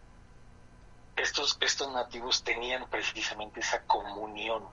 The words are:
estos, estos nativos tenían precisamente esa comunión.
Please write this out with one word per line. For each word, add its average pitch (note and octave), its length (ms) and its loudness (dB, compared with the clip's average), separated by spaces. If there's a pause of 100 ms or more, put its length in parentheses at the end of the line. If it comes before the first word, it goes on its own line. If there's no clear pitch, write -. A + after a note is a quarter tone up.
(1160)
estos, - 460 2
estos - 300 2
nativos B2 520 2
tenían B2 460 0
precisamente A2 720 -2
esa A#2 240 2
comunión. G#2+ 880 0